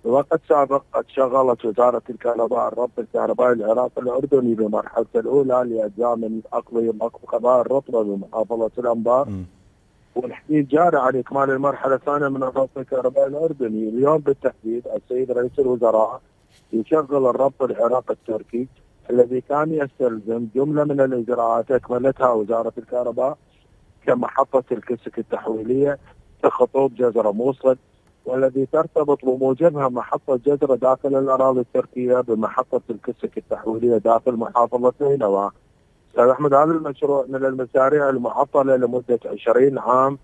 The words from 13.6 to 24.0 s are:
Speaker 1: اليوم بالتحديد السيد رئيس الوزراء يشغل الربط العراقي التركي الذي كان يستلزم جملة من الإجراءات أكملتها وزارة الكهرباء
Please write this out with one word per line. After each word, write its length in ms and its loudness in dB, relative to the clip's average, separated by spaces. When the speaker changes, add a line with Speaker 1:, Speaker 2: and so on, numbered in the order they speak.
Speaker 1:
اليوم 280 2
بالتحديد 800 -4
السيد 360 -4
رئيس 280 -2
الوزراء 600 2
يشغل 520 0
الربط 360 0
العراقي 520 -2
التركي 540 -8
الذي 320 2
كان 320 -2
يستلزم 800 -4
جملة 280 2
من 180 0
الإجراءات 680 0
أكملتها 600 0
وزارة 460 -2
الكهرباء 600 -4